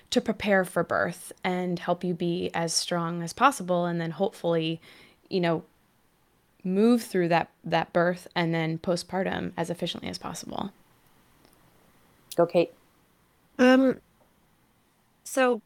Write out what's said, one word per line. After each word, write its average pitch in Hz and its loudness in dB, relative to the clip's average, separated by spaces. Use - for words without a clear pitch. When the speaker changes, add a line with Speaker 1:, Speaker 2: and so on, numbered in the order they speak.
Speaker 1:
to 254 2
prepare 202 0
for 175 -2
birth 131 -2
and 180 -2
help 175 -2
you 180 -2
be 175 -2
as 170 -2
strong 170 -2
as 165 -8
possible 180 2
and 170 -2
then 165 -4
hopefully, 165 -2
you 185 0
know, 165 0
move 220 4
through 180 0
that, 165 2
that 165 -2
birth 175 0
and 165 0
then 160 -2
postpartum 180 -4
as 170 -2
efficiently 175 -6
as 175 -8
possible? - -8
Speaker 2:
Go, 170 6
Kate. 170 2
Speaker 3:
Um, 262 6
so 247 0